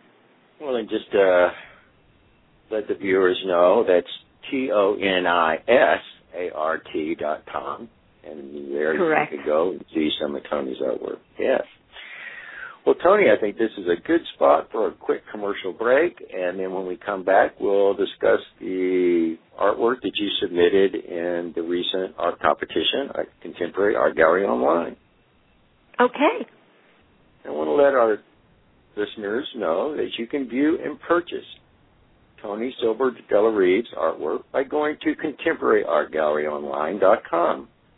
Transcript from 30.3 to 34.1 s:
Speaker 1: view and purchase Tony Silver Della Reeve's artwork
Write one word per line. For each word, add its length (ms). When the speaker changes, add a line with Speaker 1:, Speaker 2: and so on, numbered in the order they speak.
Speaker 1:
view 340
and 180
purchase 440
Tony 400
Silver 300
Della 220
Reeve's 460
artwork 460